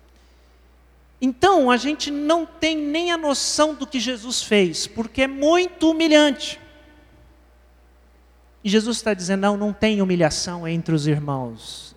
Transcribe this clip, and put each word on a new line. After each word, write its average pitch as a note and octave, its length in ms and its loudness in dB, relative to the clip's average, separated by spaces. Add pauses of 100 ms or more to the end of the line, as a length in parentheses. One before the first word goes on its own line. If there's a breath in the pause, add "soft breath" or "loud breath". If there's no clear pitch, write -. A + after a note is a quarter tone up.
(1300 soft breath)
Então, C#4 460 4
a B3 60 4
gente D4 340 -4
não D4+ 340 0
tem D#4+ 300 -2
nem D#4 340 -2
a E4+ 80 0
noção D4+ 560 0
do C4+ 140 -10
que C4 100 -6
Jesus A#3+ 460 -4
fez, F#3 440 2
porque A3+ 340 -6
é C4+ 60 2
muito D#4+ 640 2
humilhante. D4+ 680 4 (2000)
E G#3+ 80 -4
Jesus A3 320 -4
tá G#3+ 120 -4
dizendo, F#3 260 -6
"Não, G3+ 160 -2
não G#3 160 -4
tem G#3+ 300 -2
humilhação F3 680 -2
entre E3 260 -4
os D3 140 0
irmãos. C#3 880 -6